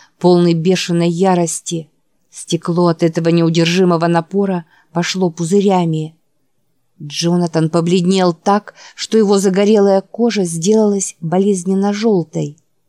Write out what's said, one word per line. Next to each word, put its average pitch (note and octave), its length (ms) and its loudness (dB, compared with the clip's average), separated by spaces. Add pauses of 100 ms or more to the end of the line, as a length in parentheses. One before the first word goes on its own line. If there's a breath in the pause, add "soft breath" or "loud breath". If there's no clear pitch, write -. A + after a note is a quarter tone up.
(180 soft breath)
полный F3 340 4
бешеной E3+ 560 0
ярости. E3+ 800 -2 (420)
Стекло F3 580 -2
от E3+ 140 -2
этого E3 260 0
неудержимого E3+ 800 2
напора F3+ 580 -2 (260 soft breath)
пошло F3 380 -2
пузырями. E3+ 840 0 (840)
Джонатан E3 720 -2
побледнел F3 600 2
так, G3+ 420 -2 (200 loud breath)
что - 240 -4
его G3+ 200 2
загорелая G3+ 600 2
кожа G#3 440 -2
сделалась G3 760 0
болезненно F#3+ 720 -2
желтой. E3+ 640 -2 (300)